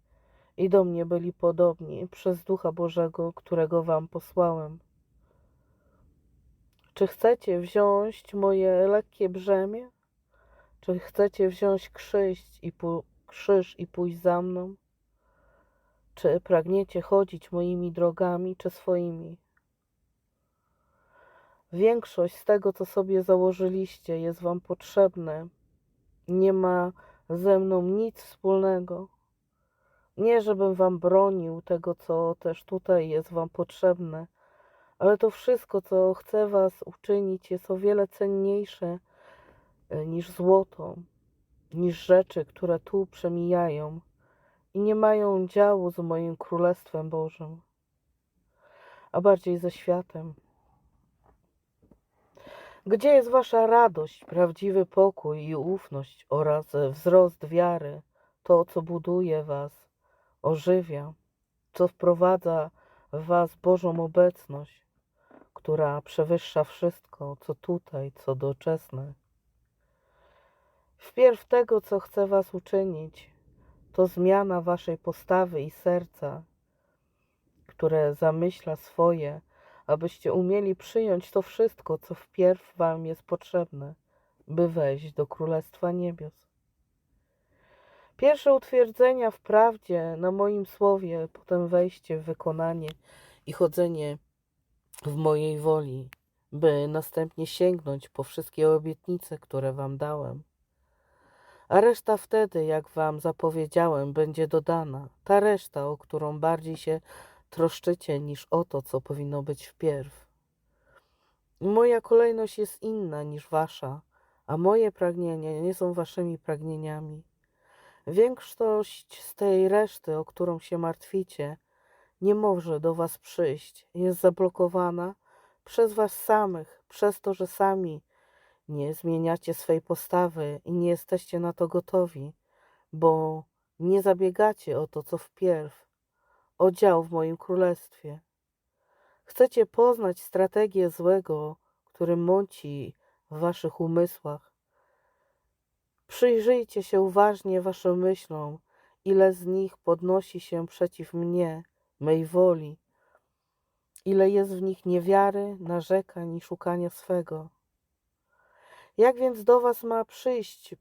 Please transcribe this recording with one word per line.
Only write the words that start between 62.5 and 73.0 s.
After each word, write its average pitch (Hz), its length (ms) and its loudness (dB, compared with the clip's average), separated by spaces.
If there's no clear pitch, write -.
w 156 120 -8
was 175 300 2
Bożą 175 480 0
obecność, 160 840 0
która 151 480 -2
przewyższa 160 640 0
wszystko, - 760 -8
co 151 160 -8
tutaj, 139 560 -8
co - 240 -6
doczesne? 139 800 -6
Wpierw 240 480 2
tego, 226 360 2
co 202 180 -2
chcę 196 280 -2
was 196 260 0
uczynić, 180 760 -6